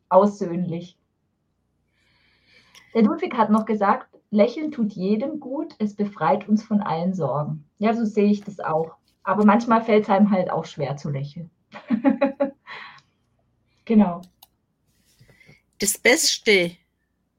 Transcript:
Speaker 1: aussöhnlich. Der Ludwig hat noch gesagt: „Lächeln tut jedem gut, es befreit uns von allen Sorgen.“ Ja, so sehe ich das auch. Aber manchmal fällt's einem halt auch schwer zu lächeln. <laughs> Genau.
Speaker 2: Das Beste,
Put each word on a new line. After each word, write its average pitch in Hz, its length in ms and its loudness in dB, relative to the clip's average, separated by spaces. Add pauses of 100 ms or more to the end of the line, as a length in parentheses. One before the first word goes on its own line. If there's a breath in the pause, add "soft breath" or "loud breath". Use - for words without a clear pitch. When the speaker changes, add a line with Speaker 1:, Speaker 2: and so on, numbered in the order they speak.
Speaker 1:
aussöhnlich. 175 880 0 (2000 soft breath)
Der 226 100 2
Ludwig 330 340 0
hat 214 120 2
noch 214 160 2
gesagt: 214 420 -2 (220)
„Lächeln 240 420 0
tut 226 200 -4
jedem 214 480 -4
gut, 262 400 -10
es 208 160 -4
befreit 202 540 -2
uns 214 140 2
von 208 180 0
allen 170 320 -2
Sorgen.“ 151 500 -4 (140)
Ja, 220 160 0
so 233 120 -2
sehe 208 240 2
ich 208 120 0
das - 180 -16
auch. 160 360 -4 (280)
Aber 202 220 2
manchmal 226 380 4
fällt's 214 260 2
einem 202 220 4
halt 185 200 0
auch 165 140 -4
schwer 143 320 -6
zu - 120 -10
lächeln. 143 400 -10 (220)
<laughs> - 840 -2 (1300 loud breath)
Genau. 196 360 4 (1600 soft breath)
Speaker 2:
Das - 180 -2
Beste, 202 800 2 (600)